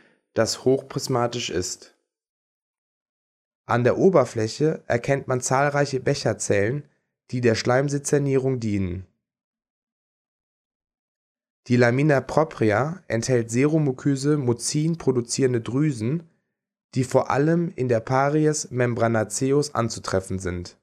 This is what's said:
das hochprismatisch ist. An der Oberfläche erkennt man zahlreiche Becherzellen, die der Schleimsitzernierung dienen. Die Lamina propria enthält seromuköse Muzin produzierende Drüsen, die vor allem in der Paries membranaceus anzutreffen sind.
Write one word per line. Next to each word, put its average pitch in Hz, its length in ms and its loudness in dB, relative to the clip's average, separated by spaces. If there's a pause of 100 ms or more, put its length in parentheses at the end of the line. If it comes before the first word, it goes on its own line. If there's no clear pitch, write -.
(340)
das - 300 -2
hochprismatisch 123 840 -2
ist. - 440 -6 (1700)
An 120 180 0
der 113 120 4
Oberfläche 139 920 2
erkennt 131 400 -2
man 127 120 -2
zahlreiche 139 600 0
Becherzellen, 117 840 0 (500)
die 127 80 -4
der 113 160 4
Schleimsitzernierung 135 1040 0
dienen. 95 440 -2 (2500)
Die 120 80 2
Lamina 127 460 4
propria 143 880 0
enthält 117 420 0
seromuköse 143 840 0
Muzin 151 600 -2
produzierende 127 640 0
Drüsen, 127 600 -2 (720)
die 131 80 0
vor - 300 0
allem 165 420 0
in 131 140 -4
der 117 100 2
Paries 147 720 0
membranaceus 120 1040 0
anzutreffen 98 640 -4
sind. 90 440 -8